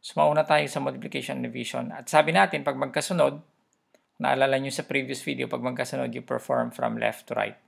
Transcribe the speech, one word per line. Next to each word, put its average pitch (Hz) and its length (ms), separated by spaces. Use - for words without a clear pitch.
So, - 160
mauna 151 320
tayo 151 160
sa 139 160
multiplication 135 600
and 123 40
division. 120 480
At - 160
sabi 151 240
natin, 180 320
pag 139 120
magkasunod, 143 640
naalala 135 400
nyo 135 160
sa - 160
previous 131 320
video, 131 240
pag 123 160
magkasunod, 127 520
you 123 120
perform 123 480
from 117 240
left 113 320
to 117 80
right. 104 320